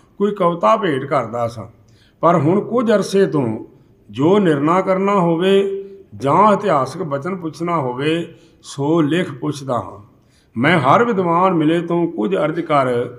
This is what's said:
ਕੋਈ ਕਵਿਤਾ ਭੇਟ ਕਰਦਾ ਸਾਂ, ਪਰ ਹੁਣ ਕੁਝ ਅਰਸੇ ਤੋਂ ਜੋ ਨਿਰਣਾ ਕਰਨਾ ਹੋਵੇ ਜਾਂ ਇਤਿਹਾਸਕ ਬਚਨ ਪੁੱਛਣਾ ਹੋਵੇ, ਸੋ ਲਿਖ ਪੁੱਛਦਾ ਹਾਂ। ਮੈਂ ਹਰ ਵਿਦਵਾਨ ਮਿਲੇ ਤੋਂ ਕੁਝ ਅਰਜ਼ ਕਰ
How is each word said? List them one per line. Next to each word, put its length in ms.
ਕੋਈ 160
ਕਵਿਤਾ 420
ਭੇਟ 280
ਕਰਦਾ 440
ਸਾਂ, 180
ਪਰ 180
ਹੁਣ 220
ਕੁਝ 320
ਅਰਸੇ 340
ਤੋਂ 380
ਜੋ 280
ਨਿਰਣਾ 420
ਕਰਨਾ 340
ਹੋਵੇ 680
ਜਾਂ 360
ਇਤਿਹਾਸਕ 500
ਬਚਨ 340
ਪੁੱਛਣਾ 400
ਹੋਵੇ, 580
ਸੋ 380
ਲਿਖ 320
ਪੁੱਛਦਾ 420
ਹਾਂ। 260
ਮੈਂ 220
ਹਰ 260
ਵਿਦਵਾਨ 500
ਮਿਲੇ 260
ਤੋਂ 260
ਕੁਝ 300
ਅਰਜ਼ 240
ਕਰ 480